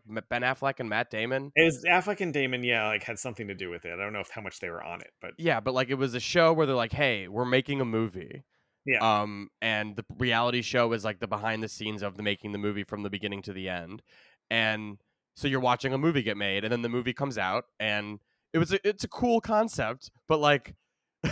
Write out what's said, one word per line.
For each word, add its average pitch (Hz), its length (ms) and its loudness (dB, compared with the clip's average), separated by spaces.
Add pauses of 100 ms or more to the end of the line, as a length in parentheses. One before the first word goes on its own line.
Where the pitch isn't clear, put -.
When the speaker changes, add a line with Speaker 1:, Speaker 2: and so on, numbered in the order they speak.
Speaker 1:
M-, 110 200 -6
Ben 120 140 -2
Affleck 135 380 0
and 117 80 -4
Matt 110 220 0
Damon? 131 440 -2
Speaker 2:
It 156 100 8
was 147 240 2
Affleck 185 320 2
and 170 140 -2
Damon, 127 300 0
yeah, 117 240 2
like, 107 160 0
had 110 160 -6
something 117 260 -8
to 98 80 -8
do 90 160 -8
with 85 140 -10
it. 82 80 -8
I 90 100 -6
don't 104 100 -4
know 104 80 -4
if, 92 100 -10
how 117 100 -10
much 95 180 -10
they 90 120 -6
were 85 120 -8
on 85 200 -10
it, - 100 -20 (100)
but 90 160 -10
Speaker 1:
Yeah, 156 220 2
but, 120 120 -2
like, 127 180 0
it 135 80 0
was 127 160 0
a 123 60 -4
show 165 320 6
where 160 140 4
they're 135 80 2
like, 117 180 0
"Hey, 113 360 0
we're 107 160 -2
making 135 360 2
a 131 40 0
movie." 113 580 -2 (440)
Speaker 2:
Yeah. 110 360 4
Speaker 1:
Um, 101 280 -8 (120)
and 107 320 0
the 95 100 -8 (140)
reality 120 440 2
show 117 320 2
is, 104 100 -2
like, 104 160 -4
the 110 80 -6
behind 110 340 -2
the 110 60 -4
scenes 107 340 -8
of 98 140 -6
the 104 80 -8
making 104 280 -2
the 101 60 -4
movie 101 260 -2
from 104 200 -8
the 101 60 -6
beginning 101 320 -6
to 104 100 -10
the 92 160 -8
end. 90 340 -8 (480)
And 110 480 0 (380)
so - 100 -4
you're 135 140 0
watching 127 320 2
a 135 60 0
movie 135 240 2
get 104 160 -2
made, 101 260 0
and 110 80 -2
then 120 100 0
the 117 60 -2
movie 120 240 -2
comes 139 260 -4
out, 98 280 0 (120)
and 104 400 -2 (360)
it 165 40 2
was 165 140 2
a, 196 160 2
it's 208 160 -2
a 202 40 -6
cool 233 340 2
concept, 214 680 0 (160)
but, 160 120 4
like, 147 360 4 (480)
<laughs> - 100 -